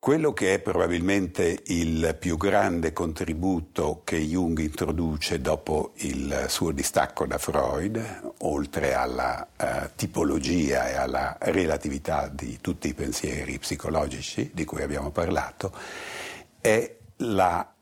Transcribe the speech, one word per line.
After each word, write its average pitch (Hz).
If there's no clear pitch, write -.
Quello 151
che 95
è 87
probabilmente 87
il 80
più 80
grande 87
contributo 82
che 82
Jung 82
introduce 80
dopo 76
il 67
suo 82
distacco 67
da 76
Freud, 90
oltre 71
alla, 64
eh, -
tipologia 71
e -
alla 65
relatività 76
di 71
tutti -
i 71
pensieri 67
psicologici 73
di 82
cui 78
abbiamo 71
parlato, 87
è 113
la 92